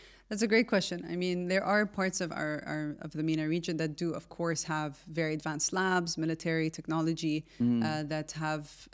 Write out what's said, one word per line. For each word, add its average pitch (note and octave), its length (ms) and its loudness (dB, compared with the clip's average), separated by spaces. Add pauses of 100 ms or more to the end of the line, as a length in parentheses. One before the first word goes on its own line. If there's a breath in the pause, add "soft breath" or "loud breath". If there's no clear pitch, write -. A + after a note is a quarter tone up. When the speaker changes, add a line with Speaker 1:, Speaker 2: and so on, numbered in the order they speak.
(300 soft breath)
Speaker 1:
That's G#3+ 100 -4
a A3+ 80 2
great A3 200 4
question. F3+ 440 0
I E3+ 40 -2
mean, F3+ 320 0
there F#3+ 140 4
are G#3 220 4
parts F#3+ 380 0
of E3 100 -2
our, D3+ 340 -4
our, D3+ 360 -4
of D#3+ 100 -8
the D#3 100 -4
mena D#3 240 2
region E3 300 0
that D#3 180 -2
do, E3 200 -2
of - 160 -10
course, E3 340 -2
have D3+ 320 -4 (100)
very D#3 280 -2
advanced D#3 400 -2
labs, F#3 420 2
military D#3+ 540 0
technology, D#3+ 760 0 (160 soft breath)
Speaker 2:
Mm. A#2+ 240 4
Speaker 1:
uh, D#3 240 0
that D3+ 240 -4
have D#3 600 -4